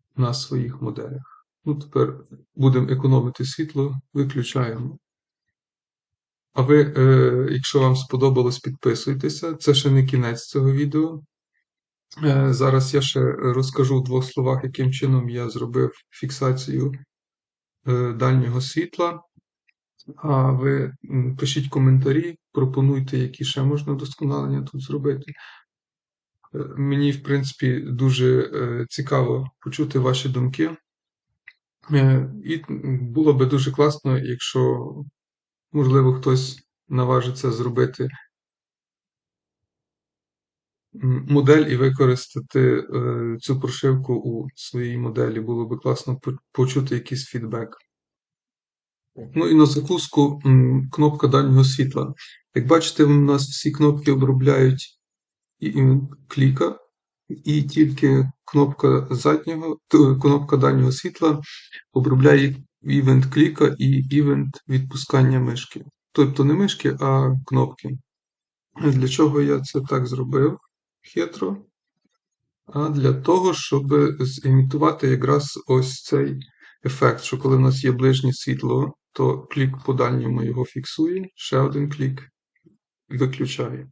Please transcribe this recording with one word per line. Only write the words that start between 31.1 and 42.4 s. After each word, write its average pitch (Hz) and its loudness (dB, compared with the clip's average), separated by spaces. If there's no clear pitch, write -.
Е, 131 4
і, 160 -8
м, 131 -6
було 151 4
би 131 2
дуже 135 0
класно, 143 0
якщо, 127 -2
можливо, 131 4
хтось - -2
наважиться 127 -2
зробити, 127 -2
м, 131 -2
модель 143 6
і 127 -2
використати, 131 0